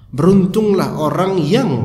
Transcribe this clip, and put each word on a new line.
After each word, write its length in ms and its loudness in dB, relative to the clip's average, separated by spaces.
Beruntunglah 880 0
orang 400 -2
yang 300 0